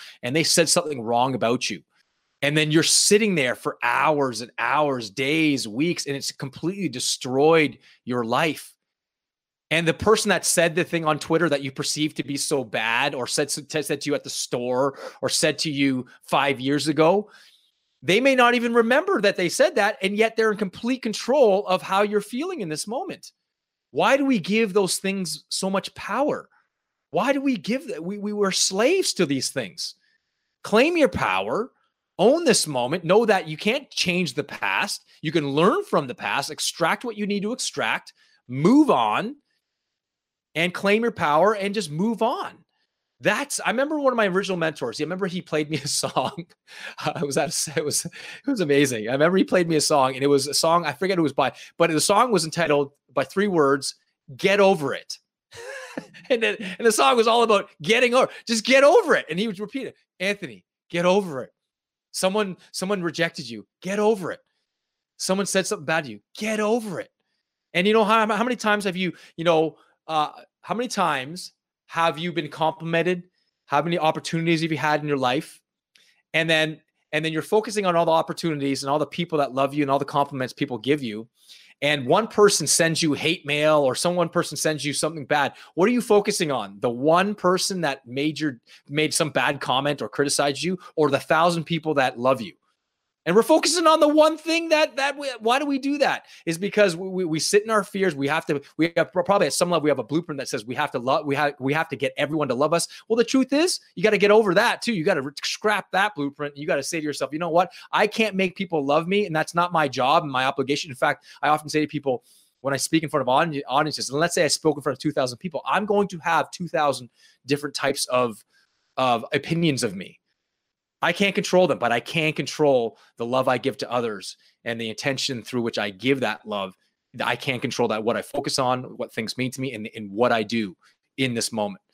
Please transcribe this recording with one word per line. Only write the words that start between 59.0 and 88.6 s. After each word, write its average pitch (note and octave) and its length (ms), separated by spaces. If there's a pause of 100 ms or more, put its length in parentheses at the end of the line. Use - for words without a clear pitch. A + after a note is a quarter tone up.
it. C3 140
And E3 100
he A3 80
would G3 120
repeat G#3 280
it, B2 80 (240)
"Anthony, F3 440 (260)
get E3+ 140
over F3+ 400
it. - 80 (600)
Someone, F#3+ 440 (160)
someone F#3 300
rejected E3 480
you. G#2+ 180 (140)
Get G3 180
over G#3 320
it. F2 80 (760)
Someone F#3+ 300
said F#3+ 180
something F3 200
bad D#3+ 200
to A#2+ 60
you. G#2 80 (180)
Get G#3+ 220
over G#3+ 400
it." G2 100 (640)
And F3+ 140
you G#3+ 60
know, A3 120
how, A3 220
how G#3+ 160
many B3 120
times G#3 300
have F#3 100
you, F3+ 160 (240)
you E3+ 80
know, D#3+ 340 (300)
uh, D3+ 240 (300)
how - 140
many A#3+ 120
times D#3 640 (340)
have E3 320
you F3 120
been D3+ 160
complimented? E3 760 (420)
How D3 160
many E3+ 160
opportunities D#3+ 640
have D#3+ 100
you D#3 60
had D3+ 240
in D3+ 60
your C#3+ 100
life? C3 420 (760)
And D#3+ 140
then, D#3 320 (320)
and D#3 140
then D#3+ 80
you're D#3 80
focusing G#3 460
on F3 80
all E3+ 100
the E3 60
opportunities C#3+ 720
and C3+ 60
all D3+ 100
the D3 80
people E3 320
that C3 140
love C3+ 200
you D3 100
and C#3 60
all C#3 100
the C#3+ 60
compliments C#3+ 480
people B2+ 240
give C3+ 240
you. A2+ 260 (540)
And C#3+ 240
one F#3+ 220
person G3+ 400
sends E3 340
you D#3 120
hate C#3+ 320
mail, D3+ 340
or C3 160
some F3 200
one F3 120
person D#3+ 300
sends D#3 260
you D3 80
something D#3 340
bad. C#3+ 280 (220)
What F3+ 120
are B3 60
you A#3+ 80
focusing G3+ 500
on? G2+ 300
The B2+ 80
one D#3+ 440
person F#3 480
that C#3 240
made C#3 320
your, C#3+ 220 (300)